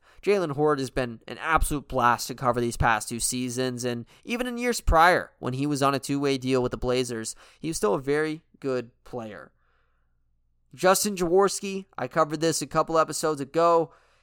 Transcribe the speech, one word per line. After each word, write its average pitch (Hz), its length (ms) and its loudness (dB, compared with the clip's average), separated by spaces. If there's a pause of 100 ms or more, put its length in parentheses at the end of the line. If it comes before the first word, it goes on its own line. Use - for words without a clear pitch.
(220)
Jalen 180 360 0
Horde 151 220 2
has 131 100 -4
been 120 360 -6
an 117 120 -12
absolute 151 500 -2
blast 120 400 2
to 127 80 -8
cover 123 240 0
these 120 160 -2
past 113 320 2
two 117 140 -8
seasons. 127 640 -4
And 120 200 -6 (200)
even 240 200 -4
in 240 120 -8
years 240 240 -2
prior, 165 580 6
when 123 140 -4
he 135 120 -2
was 147 160 0
on 139 140 4
a 131 40 -2
two-way 139 380 0
deal 127 240 0
with 123 100 0
the 123 60 -6
Blazers, 123 560 -2 (280)
he 156 80 -6
was 160 80 -4
still 208 160 0
a 151 80 0
very 156 400 -2 (180)
good 127 320 -4 (140)
player. 110 460 -14 (1200)
Justin 190 400 2
Jaworski, 190 720 0 (120)
I 131 100 -6
covered 156 340 0
this 160 200 0
a 139 60 -8
couple 160 320 0
episodes 156 420 0
ago. 165 500 2 (320)